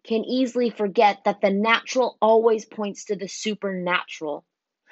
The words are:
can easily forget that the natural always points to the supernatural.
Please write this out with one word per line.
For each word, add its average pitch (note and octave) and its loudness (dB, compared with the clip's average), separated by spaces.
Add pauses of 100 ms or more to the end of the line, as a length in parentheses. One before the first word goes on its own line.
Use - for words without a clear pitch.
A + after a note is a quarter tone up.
can A3 -2
easily B3 0
forget G3+ 2
that G3+ -2
the G3+ 2
natural A3+ 0
always A3 4
points G#3 -10
to G#3+ -4
the G3 -10
supernatural. F3+ -4 (480)